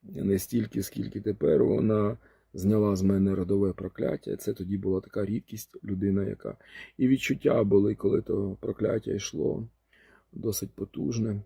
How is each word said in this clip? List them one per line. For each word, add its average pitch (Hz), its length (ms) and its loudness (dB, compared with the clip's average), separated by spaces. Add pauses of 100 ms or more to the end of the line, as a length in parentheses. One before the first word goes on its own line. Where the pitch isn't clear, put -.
Не 98 360 0
стільки, 110 440 -2
скільки 104 380 -8
тепер. 98 420 4
Вона 107 540 2 (360)
зняла 104 420 4
з 92 60 -2
мене 98 340 4
родове 95 380 0
прокляття. - 640 -4
Це 104 160 -4
тоді 98 240 -4
була 95 240 0
така - 240 -6
рідкість, - 580 -8
людина 98 400 0
яка. - 340 -8 (400)
І 127 100 4
відчуття 127 560 2
були, 101 320 4
коли 98 260 0
то 98 380 -4
прокляття 101 520 -2
йшло, 98 560 -4 (640)
досить - 400 -6
потужне. 110 760 -4